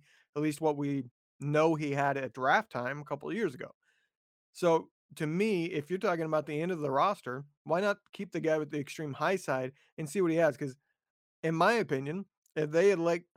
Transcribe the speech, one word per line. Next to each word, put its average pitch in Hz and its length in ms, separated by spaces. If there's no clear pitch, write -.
at 147 60
least 151 200
what 151 160
we 143 260
know 151 360
he 147 160
had 139 260
at 131 160
draft 147 380
time 131 280
a 147 60
couple 147 240
of 165 60
years 196 200
ago. - 160
So, 165 380
to 156 120
me, 180 380
if 160 240
you're 185 100
talking 175 260
about 156 200
the 151 160
end 180 100
of 170 80
the 147 120
roster, 143 540
why 160 180
not 202 160
keep 196 180
the 170 80
guy 156 180
with 147 140
the 151 80
extreme 143 340
high 160 220
side 135 380
and 156 120
see 202 120
what 170 100
he 160 60
has? 156 200
'Cause 135 180
in 165 120
my 185 180
opinion, 156 520
if 151 160
they 175 180
had 180 100
let 170 240